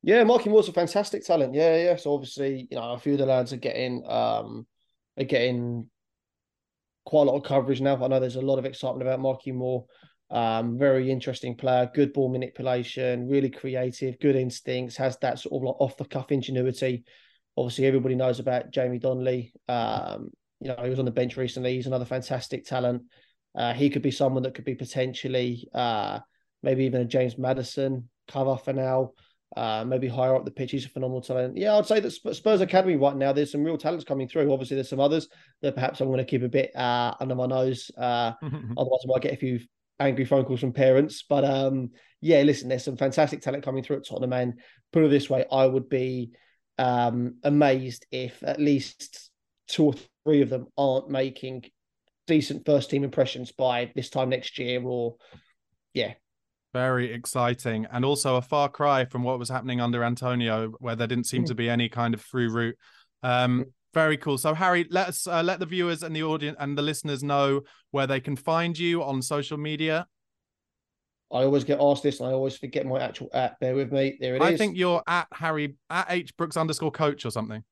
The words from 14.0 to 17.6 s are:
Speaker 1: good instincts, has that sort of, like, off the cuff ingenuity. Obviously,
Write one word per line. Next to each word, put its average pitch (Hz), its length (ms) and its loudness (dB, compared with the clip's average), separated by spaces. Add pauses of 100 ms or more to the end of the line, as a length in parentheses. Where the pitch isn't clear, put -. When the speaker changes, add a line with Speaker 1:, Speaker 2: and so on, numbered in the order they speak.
Speaker 1:
good 139 160 4
instincts, 127 640 -4
has 131 220 -2
that 131 200 -2
sort 147 220 -6
of, - 20 -6
like, 131 160 -2
off 135 180 0
the - 80 -8
cuff - 260 -6
ingenuity. 127 720 -2 (520)
Obviously, 127 300 -2